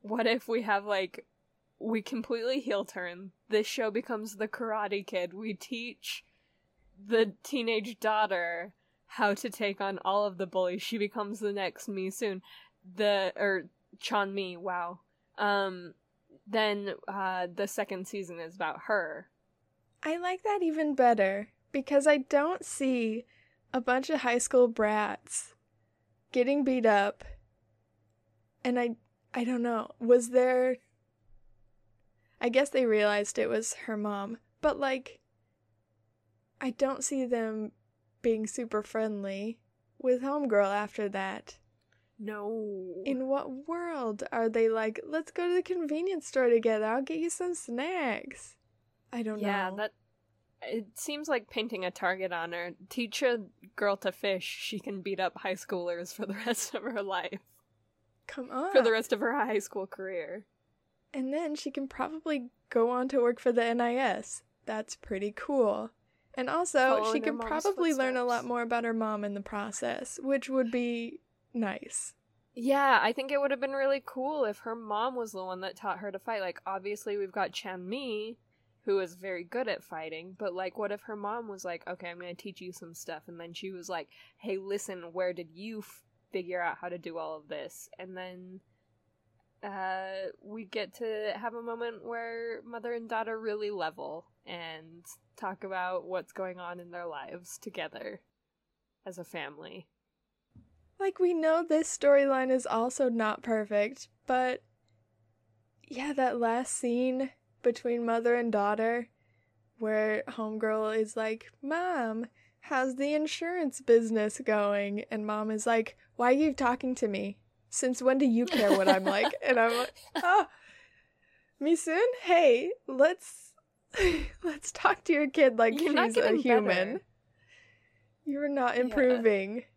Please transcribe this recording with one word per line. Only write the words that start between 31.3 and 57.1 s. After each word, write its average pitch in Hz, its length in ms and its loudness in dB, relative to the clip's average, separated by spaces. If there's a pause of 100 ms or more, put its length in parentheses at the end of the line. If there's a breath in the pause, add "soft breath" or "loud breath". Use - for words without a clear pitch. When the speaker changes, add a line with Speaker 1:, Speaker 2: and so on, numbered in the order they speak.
Speaker 2:
I 240 80 2
guess 262 220 4
they 262 160 4
realized 208 520 4
it 226 100 2
was 226 260 -2 (120)
her 220 100 -4
mom, 208 420 -4 (220)
but, 294 180 2
like, 262 420 -4 (1400)
I 262 100 -2
don't 262 340 0
see 269 200 0
them 220 480 -2 (480)
being 220 260 2
super 220 360 -4
friendly 208 760 -4 (400)
with 254 240 2
Homegirl 254 500 4
after 208 380 -2
that. 190 480 -6 (600)
Speaker 1:
No. 208 840 -6
Speaker 2:
In 262 220 -2
what 269 420 -2
world 320 600 -4
are 226 180 2
they 226 200 4
like, 220 360 0
"Let's 311 280 -4
go 349 160 0
to 349 60 2
the 359 80 4
convenience 339 640 -2
store 254 220 2
together, 226 380 4
I'll 233 160 0
get 320 160 -4
you 330 120 -2
some 359 240 -4
snacks"? 269 1000 -4 (580)
I 233 100 -4
don't 214 180 -4
Speaker 1:
Yeah, 202 300 0
Speaker 2:
know. 190 60 -8
Speaker 1:
that, 214 160 -4 (720)
it 214 320 -6
seems 302 340 -8
like 247 220 0
painting 226 340 -4
a 180 60 -2
target 185 420 -2
on 170 200 -4
her. 175 200 -6 (160)
Teach 233 340 -4
a 240 200 4 (320)
girl 202 240 0
to 190 140 -2
fish, 190 320 -2
she - 340 -8
can 190 240 -8
beat 190 160 -4
up 185 200 0
high 190 160 -2
schoolers 175 600 -6
for 214 100 -6
the 196 100 -4
<laughs> 220 120 -8
rest - 280 -4
of 226 100 -4
her 233 180 -4
life. 190 380 -4 (880)